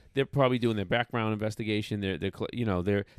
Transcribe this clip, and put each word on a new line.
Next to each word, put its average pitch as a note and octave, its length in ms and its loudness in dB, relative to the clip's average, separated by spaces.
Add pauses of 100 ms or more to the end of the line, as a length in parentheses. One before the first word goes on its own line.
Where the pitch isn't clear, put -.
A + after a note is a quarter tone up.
(140)
they're C3+ 120 0
probably C3 320 4
doing A2+ 200 0
their G2 80 0
background A#2 480 0
investigation. G#2+ 680 -2
They're, F#2+ 180 -2
they're G2 160 -2
cl-, - 200 -6
you A#2+ 100 -2
know, F#2+ 180 2
they're, G2+ 220 2 (160)